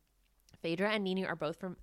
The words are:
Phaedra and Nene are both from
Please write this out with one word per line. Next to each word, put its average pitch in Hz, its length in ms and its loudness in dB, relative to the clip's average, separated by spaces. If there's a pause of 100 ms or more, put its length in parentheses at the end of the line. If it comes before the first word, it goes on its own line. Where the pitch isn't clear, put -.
(600)
Phaedra 180 300 2
and 214 120 2
Nene 190 220 2
are 165 100 -2
both 160 240 -4
from 180 240 -8